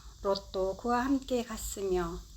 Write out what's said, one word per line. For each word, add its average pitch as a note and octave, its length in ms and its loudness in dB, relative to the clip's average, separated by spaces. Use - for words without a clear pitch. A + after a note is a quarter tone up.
롯도 F#3+ 560 0
그와 A#3+ 260 2
함께 C4 400 2
갔으며 F#3 760 0